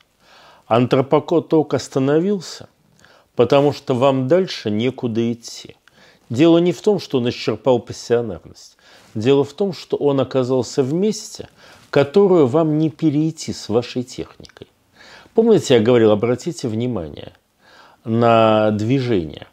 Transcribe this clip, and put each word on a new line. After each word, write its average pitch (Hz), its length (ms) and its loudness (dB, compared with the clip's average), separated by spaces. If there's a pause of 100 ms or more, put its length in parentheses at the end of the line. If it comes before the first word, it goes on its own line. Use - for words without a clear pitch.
(640)
Антропоток 147 1080 0
остановился, 156 920 -4 (680)
потому 139 380 2
что - 200 -6
вам 131 340 0
дальше 170 440 -2
некуда 117 600 -4
идти. - 440 -14 (540)
Дело 160 280 4
не 175 140 2
в 170 100 -8
том, 208 180 0
что 135 200 -4
он 120 100 -2
исчерпал 120 480 -2
пассионарность. 113 1000 -6 (360)
Дело 135 300 2
в 139 100 -8
том, 202 200 -4
что - 240 -8
он 139 220 0
оказался 131 640 -2
в 131 120 -2
месте, 202 540 -6 (440)
которое 175 540 4
вам 151 340 0
не 160 100 0
перейти 156 640 -4
с - 160 -16
вашей 117 320 -2
техникой. - 680 -16 (680)
Помните, 226 400 4
я 120 40 8
говорил, 113 300 4
обратите 120 580 -2
внимание 110 680 -8 (680)
на 113 680 4
движение 107 800 -2